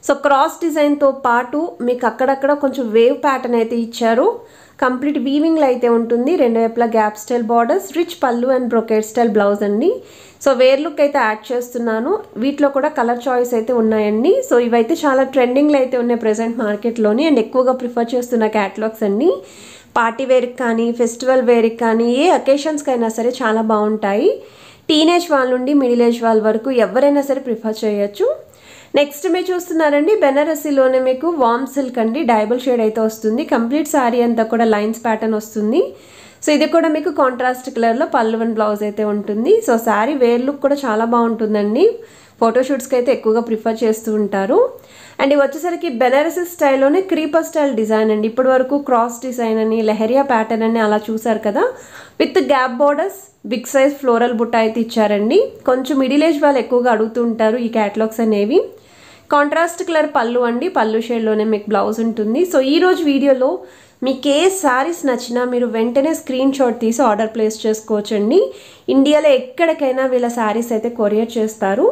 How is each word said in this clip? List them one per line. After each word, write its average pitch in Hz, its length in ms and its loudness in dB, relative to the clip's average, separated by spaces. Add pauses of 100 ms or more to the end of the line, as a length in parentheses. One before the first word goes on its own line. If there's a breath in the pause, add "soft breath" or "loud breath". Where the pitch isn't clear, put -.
So, 294 80 0 (120)
క్రాస్ 277 380 2
డిజైన్‌తో 294 460 2 (160)
పాటు 247 340 0 (280)
మీకు 247 240 -2
అక్కడక్కడ 269 400 0 (120)
కొంచెం 262 220 -2 (100)
వేవ్ 240 300 4
ప్యాటర్న్ 247 340 0
అయితే 226 160 -2 (120)
ఇచ్చారు. 233 400 0 (560 loud breath)
కంప్లీట్ 269 440 -2
వీవింగ్‌లో 302 440 2
అయితే 247 260 0
ఉంటుంది. 233 340 0 (120)
రెండు 226 200 2
వైపులా 226 320 0
గ్యాప్ 214 280 0
స్టైల్ 240 280 -4
బోర్డర్స్, 240 460 0
రిచ్ 339 260 -4
పళ్ళు 247 320 0
and 254 180 -2
brocade 220 380 0
style 233 260 0
బ్లౌజ్ 202 320 2
అండి. 240 220 0 (540 loud breath)
So, 285 40 4 (140)
వేర్ 269 220 4
లుక్ 311 200 0
అయితే 285 200 2
యాడ్ 220 260 -4
చేస్తున్నాను. 240 600 -2 (320)
వీటిలో 285 320 0
కూడా 294 140 0 (100)
కలర్ 240 260 0
చాయిస్ 247 320 0
అయితే 233 240 -2
ఉన్నాయండి. 220 500 2 (160)
So, 254 80 4 (120)
ఇవైతే 233 260 2 (100)
చాలా 269 200 4 (100)
ట్రెండింగ్‌లో 277 480 4
అయితే 262 220 -2
ఉన్నాయి 240 200 0
ప్రెజెంట్ 226 400 0
మార్కెట్లోని 214 680 0
and 240 140 2
ఎక్కువగా 254 380 0
ప్రిఫర్ 233 320 -4
చేస్తున్న 247 320 0 (100)
క్యాటలాగ్స్ 214 540 -4
అండి. 254 200 2 (680 loud breath)
పార్టీ 226 320 0
వేర్‌కి 247 320 2
కానీ, 233 240 0 (140)
ఫెస్టివల్ 254 480 0
వేర్‌కి 226 340 2
కానీ, 226 240 2 (160)
ఏ - 20 2 (140)
అకేషన్స్‌కైనా 277 800 0
సరే 233 220 0
చాలా 226 220 0 (100)
బాగుంటాయి. 214 580 0 (600 loud breath)
టీనేజ్ 339 440 2
వాళ్ళ 262 220 2
నుండి 254 160 -2 (100)
మిడిల్ 240 240 2
ఏజ్ 240 180 2
వాళ్ళ 226 240 4
వరకు 220 220 0 (160)
ఎవరైనా 277 420 2
సరే 269 200 -2
ప్రిఫర్ 220 340 -4
చేయొచ్చు. 208 460 -2 (720 loud breath)
నెక్స్ట్ 285 360 -2
మీరు 359 160 -2
చూస్తున్నారండి, 320 720 0
బెనారసీలోనే 277 840 2
మీకు 262 200 -2 (140)
వామ్ 240 320 0
సిల్క్ 254 300 -4
అండి, 233 260 -2
డైబుల్ 220 340 0
షేడ్ 240 220 0
అయితే 214 220 -2
వస్తుంది. 220 440 -4
కంప్లీట్ 269 420 -2
శారీ 240 340 2
అంతా 226 240 0
కూడా 226 200 2
లైన్స్ 214 320 -2
ప్యాటర్న్ 220 360 -2
వస్తుంది. 220 420 -2 (600 loud breath)
So, - 140 -2
ఇది 302 180 2
కూడా 330 120 4 (100)
మీకు 311 240 -4
కాంట్రాస్ట్ 254 560 -2
కలర్‌లో 233 300 0 (100)
పళ్ళు 226 300 0
and 226 100 -2
బ్లౌజ్ 214 320 -2
అయితే 208 240 -4
ఉంటుంది. 214 400 0 (140)
So, 240 80 2 (120)
శారీ 220 280 0 (100)
వేర్ 240 240 2
లుక్ 285 160 -6
కూడా 285 220 2
చాలా 220 280 0
బాగుంటుందండి. 220 720 0 (560 loud breath)
ఫోటోషూట్స్‌కి 254 560 0
అయితే 247 180 0
ఎక్కువగా 220 340 0
ప్రిఫర్ 220 340 -2
చేస్తూ 220 260 -2 (120)
ఉంటారు. 202 360 0 (640 loud breath)
And 277 120 2
ఇవి 294 100 2
వచ్చేసరికి 330 460 -4 (120)
బెనారసీ 302 420 0 (100)
స్టైల్‌లోనే 277 460 2 (120)
క్రీపర్ 320 380 0
స్టైల్ 294 300 0
డిజైన్ 220 340 2
అండి. 214 180 -2
ఇప్పటి 262 220 0
వరకు 262 220 0 (120)
క్రాస్ 240 380 0
డిజైన్ 233 380 -2
అని, 220 140 0 (120)
లెహరియా 220 420 0
ప్యాటర్న్ 226 360 0
అని 226 180 0
అలా 214 220 2
చూసారు 220 400 -2
కదా, 226 160 0 (560 loud breath)
with - 180 0 (140)
gap 254 200 2 (100)
borders, 294 360 0 (340)
బిగ్ 240 220 -6
సైజ్ 277 280 4
ఫ్లోరల్ 240 380 2
బుట్ట 233 240 -2
అయితే 220 220 -2
ఇచ్చారండి. 214 540 2 (300)
కొంచెం 254 340 0
మిడిల్ 277 260 2
ఏజ్ 294 160 0
వాళ్ళు 277 180 4
ఎక్కువగా 247 320 0
అడుగుతూ 220 340 -2
ఉంటారు 220 360 0
ఈ 220 120 -2
క్యాటలాగ్స్ 214 480 -2
అనేవి. 214 340 2 (760 loud breath)
కాంట్రాస్ట్ 320 560 0
కలర్ 311 280 0
పళ్ళు 240 240 0 (100)
అండి, 254 260 -4
పళ్ళు 220 300 0
షేడ్‌లోనే 220 460 -2
మీకు 208 200 -4
బ్లౌజ్ 208 340 -2
ఉంటుంది. 226 360 -2 (100)
So, 302 60 4 (140)
ఈ 320 120 2
రోజు 359 260 2
వీడియోలో 269 400 2 (560 loud breath)
మీకు 269 300 -2
ఏ - 20 2 (220)
శారీస్ 294 480 0
నచ్చినా 240 320 -2 (100)
మీరు 240 240 0
వెంటనే 247 360 0 (100)
స్క్రీన్ 262 360 -2
షాట్ 240 240 0
తీసి 226 280 0
ఆర్డర్ 214 260 0
ప్లేస్ 220 300 -2
చేసుకోవచ్చండి. 214 720 0 (560 loud breath)
ఇండియాలో 294 420 4
ఎక్కడికైనా 269 760 -2
వీళ్ళ 240 160 0 (100)
శారీస్ 220 380 -2
అయితే 226 200 -2
కొరియర్ 214 400 0
చేస్తారు. 220 540 0